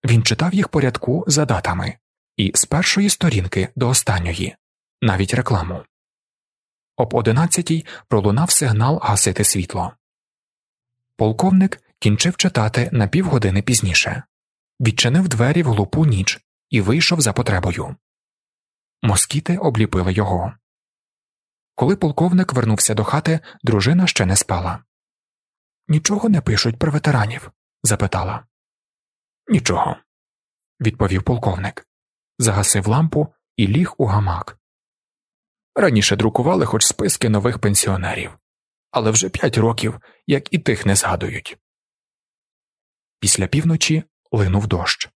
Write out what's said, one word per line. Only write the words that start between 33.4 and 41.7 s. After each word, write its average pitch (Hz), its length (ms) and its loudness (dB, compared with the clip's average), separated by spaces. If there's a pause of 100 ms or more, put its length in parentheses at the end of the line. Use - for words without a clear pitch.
і 104 120 0
ліг 151 300 0
у 131 80 0
гамак. 98 520 -4 (1160)
«Раніше 110 420 2
друкували 131 500 0
хоч 110 180 0
списки - 440 -2
нових 107 300 0
пенсіонерів, 98 800 -2 (520)
але 110 200 0
вже 95 180 -2
п'ять - 300 -2
років, 110 420 -2 (260)
як 143 260 -2
і 180 60 0
тих - 280 -2
не 101 100 2
згадують». - 640 -6 (1600)